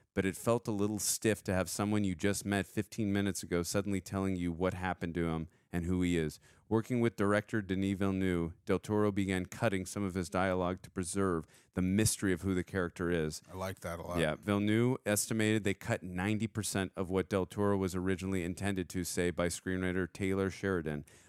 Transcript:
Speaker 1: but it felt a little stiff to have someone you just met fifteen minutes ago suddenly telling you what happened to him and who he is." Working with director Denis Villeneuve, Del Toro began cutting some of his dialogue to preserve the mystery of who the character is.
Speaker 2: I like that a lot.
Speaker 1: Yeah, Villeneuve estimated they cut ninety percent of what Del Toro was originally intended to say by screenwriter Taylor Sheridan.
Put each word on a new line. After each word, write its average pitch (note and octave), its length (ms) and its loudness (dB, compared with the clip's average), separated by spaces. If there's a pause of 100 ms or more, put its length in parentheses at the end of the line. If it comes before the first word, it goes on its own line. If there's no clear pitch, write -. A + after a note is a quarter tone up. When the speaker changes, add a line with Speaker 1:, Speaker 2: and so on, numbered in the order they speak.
(140)
Speaker 1:
but F#2+ 120 0
it F2+ 100 0
felt A#2+ 300 0
a A2+ 60 -2
little G#2 260 0
stiff - 460 0
to G2 100 0
have F#2 160 2
someone G#2 320 2
you F#2+ 140 2
just G2 280 0
met G2+ 220 2
fifteen G#2 460 -2
minutes G2+ 320 0
ago F2 180 0
suddenly G2 380 0
telling F#2+ 340 -2
you F2 160 -2
what F2+ 240 0
happened F2+ 400 -4
to E2+ 140 2
him E2 180 -2 (260)
and F2 120 -2
who F2+ 180 2
he F2 140 2
is." D#2 240 -2 (280)
Working A2+ 320 0
with A#2 140 2
director G#2 480 0
Denis F#2+ 340 0
Villeneuve, F#2 580 2 (100)
Del F#2 160 2
Toro G#2 320 2
began F#2+ 340 0
cutting G2 400 -2
some G2+ 160 -6
of F#2 120 -2
his F2+ 140 -2
dialogue F#2 540 0
to - 80 -16
preserve F#2 560 0 (280)
the F#2 80 0
mystery G2 500 2
of E2 100 -2
who F#2+ 140 0
the F2 80 -2
character F2 440 -2
is. D#2+ 320 0 (120)
Speaker 2:
I F2+ 40 -12
like F#2+ 240 -6
that E2+ 200 -6
a - 20 -10
lot. F2 160 -4
Speaker 1:
Yeah, D#2 240 2
Villeneuve G#2 540 2 (100)
estimated G#2+ 560 2
they G2 120 2
cut - 280 -4
ninety G2+ 460 -2
percent G2 480 -2
of F#2 120 -4
what F#2 200 2
Del F#2 180 2
Toro G2+ 300 2
was F#2 180 0
originally F#2+ 480 -2
intended F#2 460 -2
to F2+ 160 -4
say F2 260 0
by F2 160 0
screenwriter F#2 640 -2
Taylor F#2+ 380 0
Sheridan. D#2+ 540 -2 (240)